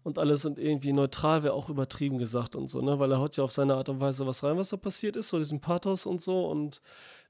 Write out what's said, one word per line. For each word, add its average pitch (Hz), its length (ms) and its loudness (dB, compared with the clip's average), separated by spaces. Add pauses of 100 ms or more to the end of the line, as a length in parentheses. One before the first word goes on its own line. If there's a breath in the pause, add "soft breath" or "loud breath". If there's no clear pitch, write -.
und 151 140 -4
alles 147 260 4
und 147 160 -4
irgendwie 143 320 0
neutral 151 500 4
wär 147 120 2
auch - 160 -4
übertrieben 139 480 -2
gesagt 120 380 -2
und 135 120 -4
so, 131 140 -4
ne? 139 160 2
Weil 135 140 4
er 131 80 4
haut 143 160 -2
ja 135 80 2
auf 131 80 0
seine 139 240 4
Art 131 120 -2
und 135 120 -4
Weise 135 260 0
was 131 180 -2
rein, 151 140 2
was 190 120 -2
da 208 60 -4
passiert 202 400 -4
ist, 226 140 -4
so 170 80 0
diesen 151 220 -2
Pathos 180 440 0
und 180 160 -2
so 185 260 0
und 151 360 -4 (460 loud breath)